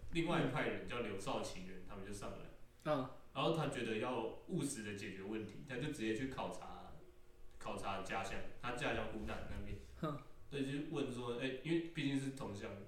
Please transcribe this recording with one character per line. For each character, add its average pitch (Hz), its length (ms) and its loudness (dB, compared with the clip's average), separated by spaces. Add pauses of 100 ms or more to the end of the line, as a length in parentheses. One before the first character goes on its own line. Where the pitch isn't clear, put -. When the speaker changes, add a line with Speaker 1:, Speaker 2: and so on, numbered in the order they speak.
(120)
Speaker 1:
另 165 140 4
外 160 160 6
一 131 80 4
派 131 180 2
人 95 200 0
叫 120 120 0
刘 101 180 0
少 107 240 0
奇 92 260 -4
人， 95 120 -6
Speaker 2:
嗯。 - 80 -6
Speaker 1:
他 107 80 -6
们 98 100 -6
就 101 60 -4
上 - 180 -4
来。 - 60 -4 (480)
Speaker 2:
嗯。 143 240 4 (260)
Speaker 1:
然 131 100 2
后 160 120 6
他 151 100 4
觉 120 180 0
得 110 140 2
要 113 480 0
务 170 160 2
实 110 220 0
的 104 100 -2
解 98 180 -4
决 95 100 -6
问 107 220 0
题， - 240 -8
他 127 80 -2
就 147 120 0
直 147 60 0
接 110 200 4
去 131 140 0
考 98 220 -2
察， - 420 -8 (680)
考 107 180 -2
察 98 260 0
家 113 200 2
乡， - 160 0 (240)
他 117 100 0
家 123 220 2
乡 110 180 2
湖 107 140 0
南 110 240 0
那 101 160 -2
边。 101 120 0 (220)
Speaker 2:
哼。 147 180 2 (320)
Speaker 1:
对， 139 140 2
就 151 300 0
问 120 180 2
说， 120 280 0
哎， 131 240 0
因 156 80 4
为 165 80 8 (120)
毕 139 140 2
竟 139 140 6
是 135 100 2
同 101 240 -2
乡， 104 160 -4 (180)